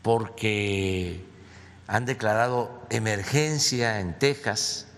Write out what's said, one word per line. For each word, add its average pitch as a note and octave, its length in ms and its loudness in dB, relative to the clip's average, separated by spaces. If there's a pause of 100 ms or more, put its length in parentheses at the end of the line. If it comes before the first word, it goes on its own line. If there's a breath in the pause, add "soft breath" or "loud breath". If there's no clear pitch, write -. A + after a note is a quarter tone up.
porque G2 1200 0 (640 loud breath)
han A2+ 180 0
declarado A#2 840 0
emergencia A#2 1080 0
en F2 180 -4
Texas. - 720 0 (100)